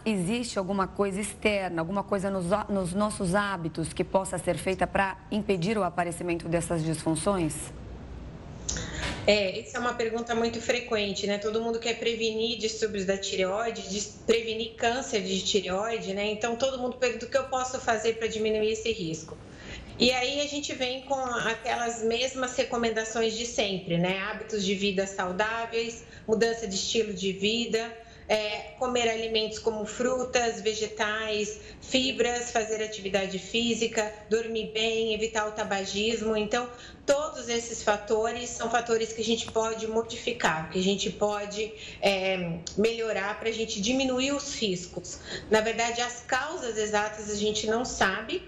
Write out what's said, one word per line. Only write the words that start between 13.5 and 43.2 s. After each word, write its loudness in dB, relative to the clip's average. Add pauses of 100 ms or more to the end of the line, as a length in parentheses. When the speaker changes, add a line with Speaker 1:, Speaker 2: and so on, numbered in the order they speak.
Speaker 2:
dis-, -6
prevenir 2
câncer 0
de 0
tireoide, 0
né? 0
Então, 0
todo 0
mundo -2
pergunta 0
o -12
que 2
eu 4
posso 0
fazer 2
pra 0
diminuir 2
esse -2
risco. -4 (640)
E 6
aí 0
a 0
gente -4
vem -2
com -2
aquelas 0
mesmas 0
recomendações 2
de -2
sempre, 0
né? 2
Hábitos -4
de 2
vida 2
saudáveis, -2 (220)
mudança 2
de -4
estilo 2
de 0
vida, 0 (380)
é, 0
comer 2
alimentos 0
como -2
frutas, 0
vegetais, -2 (220)
fibras, 0
fazer 0
atividade -2
física, 0 (160)
dormir 0
bem, 2
evitar 0
o -4
tabagismo. 0
Então, 0 (340)
todos 2
esses -2
fatores 2
são -4
fatores 2
que -6
a 0
gente 0
pode 0
modificar, 0
que -2
a 4
gente 4
pode, -2 (300)
é, 2 (180)
melhorar 0